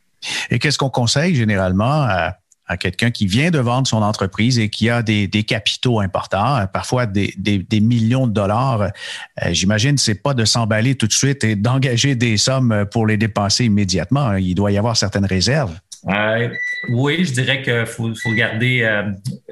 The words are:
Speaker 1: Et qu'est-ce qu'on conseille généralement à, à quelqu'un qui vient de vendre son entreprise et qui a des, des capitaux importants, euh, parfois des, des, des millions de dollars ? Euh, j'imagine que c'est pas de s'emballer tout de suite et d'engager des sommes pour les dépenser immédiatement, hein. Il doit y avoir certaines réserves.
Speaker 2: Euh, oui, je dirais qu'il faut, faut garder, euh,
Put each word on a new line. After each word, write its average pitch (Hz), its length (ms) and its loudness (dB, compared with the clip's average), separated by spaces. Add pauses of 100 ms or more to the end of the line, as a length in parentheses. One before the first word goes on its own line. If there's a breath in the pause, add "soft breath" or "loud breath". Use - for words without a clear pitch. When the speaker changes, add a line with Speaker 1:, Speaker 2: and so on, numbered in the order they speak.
(480 loud breath)
Speaker 1:
Et 123 100 0
qu'est-ce 147 200 0
qu'on 139 240 -2
conseille 151 320 2
généralement 101 500 2
à, 107 520 0 (300)
à 95 100 -4
quelqu'un 104 340 -2
qui 107 160 -2
vient 127 240 2
de 160 80 2
vendre 123 300 0
son 110 140 2
entreprise 107 560 0
et 110 100 2
qui 107 200 -2
a 120 140 2
des, 107 240 0
des 107 160 0
capitaux 113 560 -2
importants, 98 580 -2
euh, 101 100 0
parfois 120 400 -2
des, 98 300 -2
des, 101 220 0
des 107 220 -2
millions 117 480 2
de 110 40 0
dollars ? 107 500 0
Euh, 95 60 0 (640 loud breath)
j'imagine 107 460 2
que 127 40 0
c'est 107 220 -2
pas 143 120 0
de 117 100 0
s'emballer 110 500 2
tout 113 140 0
de - 40 -8
suite 139 300 0
et 110 140 2
d'engager 127 580 2
des 117 220 0
sommes 117 560 2
pour 113 140 2
les 107 100 2
dépenser 104 480 0
immédiatement, 101 640 0
hein. 98 100 0
Il 90 160 0
doit 101 160 2
y 101 80 2
avoir 110 180 0
certaines 101 300 0
réserves. 95 480 0 (340)
Speaker 2:
Euh, 107 400 0 (420)
oui, 143 340 2
je 156 80 0
dirais 131 300 0
qu'il 117 240 0
faut, 113 280 -6
faut 113 180 -4
garder, 117 500 0
euh, 107 280 0 (420)